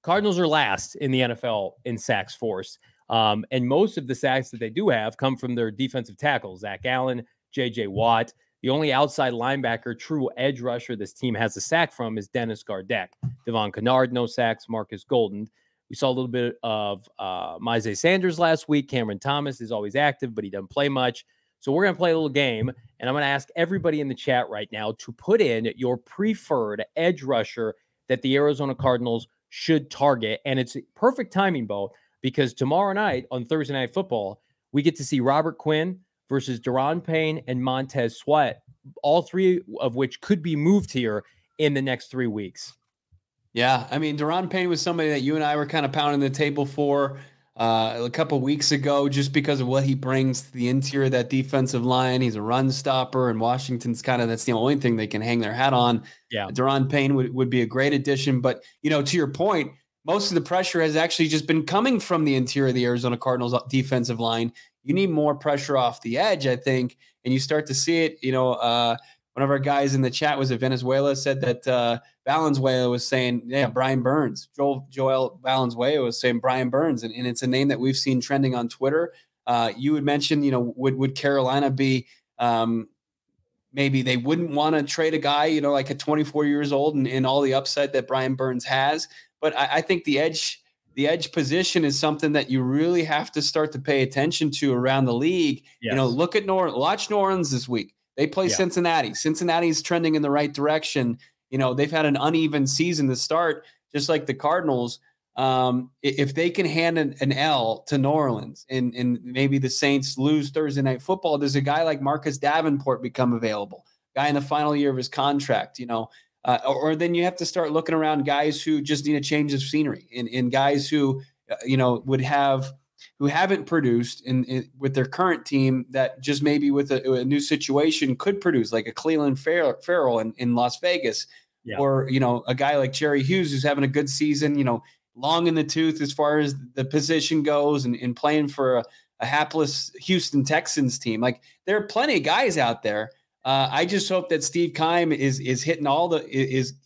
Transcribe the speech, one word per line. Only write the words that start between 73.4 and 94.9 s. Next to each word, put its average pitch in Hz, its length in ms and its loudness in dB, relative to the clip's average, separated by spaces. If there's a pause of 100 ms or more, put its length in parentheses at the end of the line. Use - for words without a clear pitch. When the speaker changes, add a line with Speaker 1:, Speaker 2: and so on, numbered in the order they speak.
Speaker 2:
yeah, 131 220 0
Brian 131 360 0
Burns. 139 520 0
Joel, 139 360 -2
Joel 131 520 0
Valenzuela 131 600 0
was 117 160 -2
saying 120 200 0
Brian 127 300 0
Burns, 135 340 0
and, 113 120 -8
and 123 100 -6
it's 123 160 -2
a 127 60 -2
name 131 220 2
that 117 100 0
we've 135 160 2
seen 131 260 0
trending 135 320 0
on 120 160 -2
Twitter. 156 440 -2 (340)
Uh, 117 280 2
you 139 200 0
had 143 80 -2
mentioned, 147 420 2
you 135 60 2
know, 123 240 0
would, 131 200 0
would 135 200 -2
Carolina 139 560 2
be, 131 360 0 (300)
um, 117 520 0 (840)
maybe 135 300 2
they 127 140 2
wouldn't 156 340 0
wanna 147 320 2
trade 156 320 0
a 151 40 0
guy, 147 260 2
you 156 160 2
know, 143 100 2
like, 139 180 0
at 139 80 -6
twenty-four 151 480 0
years 143 260 0
old 143 240 2
and, 131 120 0
and 131 180 0
all 135 160 2
the 135 140 2
upside 139 380 -2
that 131 140 0
Brian 131 280 0
Burns 131 300 -4
has. 135 420 0 (320)
But 151 180 0
I, 139 200 0
I 165 40 2
think 175 220 -2
the 143 160 0
edge, - 420 -2 (320)
the 139 140 2
edge 160 240 2
position 165 520 2
is 143 140 2
something 151 360 2
that 143 180 0
you 131 100 2
really 160 420 2
have 156 280 -2
to 151 100 -2
start 151 300 0
to 143 80 -8
pay 139 240 2
attention 143 480 0
to 139 220 2
around 131 320 2